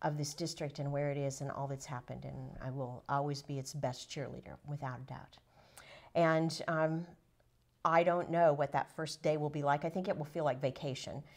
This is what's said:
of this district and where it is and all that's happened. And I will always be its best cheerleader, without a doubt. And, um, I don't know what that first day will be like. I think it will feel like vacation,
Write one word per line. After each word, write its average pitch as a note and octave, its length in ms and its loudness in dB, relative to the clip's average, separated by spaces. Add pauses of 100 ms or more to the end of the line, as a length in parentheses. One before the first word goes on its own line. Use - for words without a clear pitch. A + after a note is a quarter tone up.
of D3+ 140 0
this D3 180 -4
district D#3 440 -6
and C#3+ 140 -4
where C#3+ 180 0
it C#3+ 80 -2
is C#3 220 -2
and C#3+ 100 -4
all C#3 160 -4
that's C3+ 200 -6
happened. B2+ 380 -8
And C3+ 140 -8 (240)
I C3 80 -4
will B2+ 380 -6
always C#3+ 340 0
be C#3 160 -6
its C3+ 140 -8
best C3+ 360 -4
cheerleader, B2 560 -10
without C#3+ 360 -6
a - 80 -12
doubt. - 280 -14 (800)
And, D#3+ 540 4
um, D#3+ 380 0 (800)
I E3 180 8
don't F3 280 4
know E3 220 8
what C#3+ 200 0
that - 240 0
first D#3 260 -6
day D#3 140 4
will D3+ 140 0
be D3 120 -2
like. D3 220 4
I E3 40 0
think F#3 200 -2
it G3 80 0
will D3+ 80 -4
feel D#3 200 -2
like C3 160 2
vacation, C3+ 640 -4 (140)